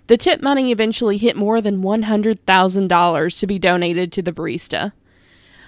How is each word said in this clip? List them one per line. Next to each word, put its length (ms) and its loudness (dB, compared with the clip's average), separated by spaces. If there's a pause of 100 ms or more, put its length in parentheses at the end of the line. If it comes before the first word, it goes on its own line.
the 100 4
tip 240 0
money 300 0
eventually 460 0
hit 180 0
more 260 0
than 220 -2
one 200 0
hundred 420 0
thousand 420 2
dollars 500 2
to 100 -4
be 120 -2
donated 540 0
to 80 -6
the 100 -4
barista. 640 -6 (760)